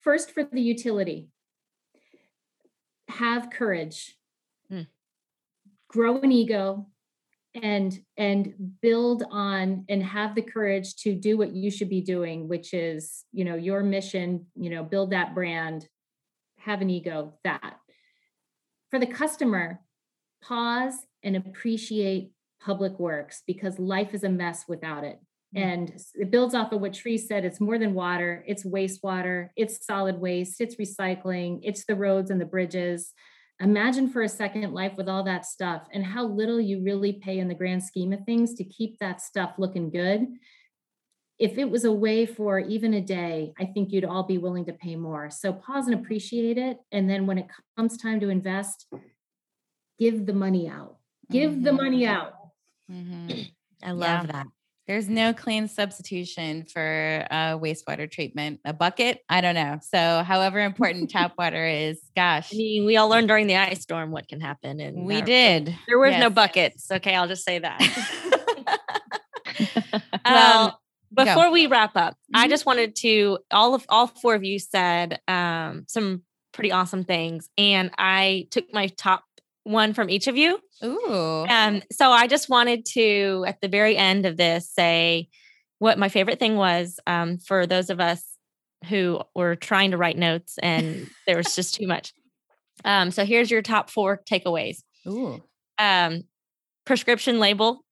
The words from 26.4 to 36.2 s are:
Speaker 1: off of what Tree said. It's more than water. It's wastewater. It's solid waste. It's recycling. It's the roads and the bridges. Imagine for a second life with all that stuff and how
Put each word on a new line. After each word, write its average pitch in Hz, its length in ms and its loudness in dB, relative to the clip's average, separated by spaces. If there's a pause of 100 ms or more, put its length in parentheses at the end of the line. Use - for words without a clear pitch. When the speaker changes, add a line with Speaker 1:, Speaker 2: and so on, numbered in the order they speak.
Speaker 1:
off 220 160 -2
of 214 80 -4
what 190 140 -6
Tree 226 240 -6
said. 208 260 -4
It's 175 160 -6
more 214 180 -2
than 214 160 0
water. 175 540 -4
It's 196 180 -8
wastewater. 185 920 -4
It's 220 280 -6
solid 196 360 -4
waste. 180 400 -6
It's 240 160 -8
recycling. 185 840 -6
It's - 200 -8
the 214 120 -4
roads 196 360 -2
and 185 80 0
the 170 60 -4
bridges. 175 640 -6 (480)
Imagine 233 500 2
for 233 140 -2
a 208 60 -2
second 208 440 -6
life 190 240 -6
with 185 100 -6
all 190 180 -4
that 180 200 -4
stuff 170 380 -8 (100)
and 202 100 -4
how 220 220 -6